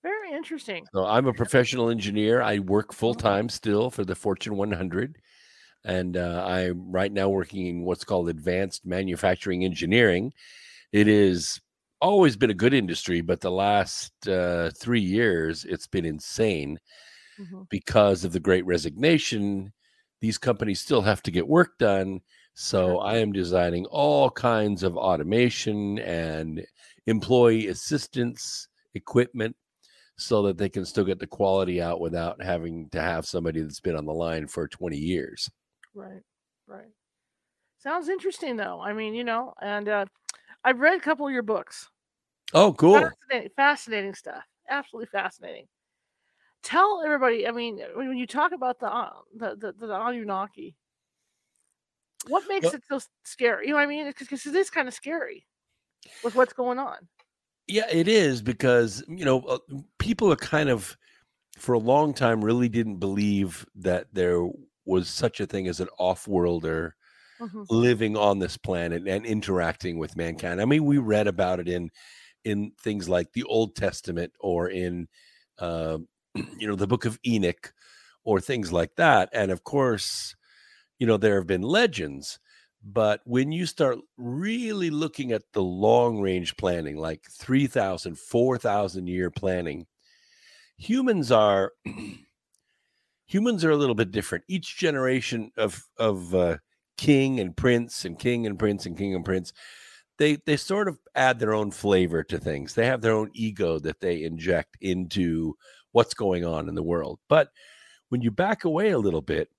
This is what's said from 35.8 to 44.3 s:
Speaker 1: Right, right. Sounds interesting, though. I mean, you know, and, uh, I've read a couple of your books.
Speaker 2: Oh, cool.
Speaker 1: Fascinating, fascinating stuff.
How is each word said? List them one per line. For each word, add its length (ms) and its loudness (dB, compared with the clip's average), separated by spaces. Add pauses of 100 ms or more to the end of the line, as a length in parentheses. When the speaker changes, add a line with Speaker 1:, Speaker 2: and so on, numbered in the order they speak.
Speaker 1:
Right, 280 -18 (440)
right. 240 -20 (840)
Sounds 320 -6
interesting, 480 -4
though. 240 -6
I 100 -6
mean, 240 -6
you 80 -6
know, 380 -4
and, 260 -6
uh, 180 0 (600)
I've 160 2
read 160 4
a 40 -4
couple 240 -2
of 60 -4
your 120 -2
books. 440 -6 (640)
Speaker 2:
Oh, 200 8
cool. 260 8
Speaker 1:
Fascinating, 560 -2
fascinating 580 0
stuff. 300 -14 (260)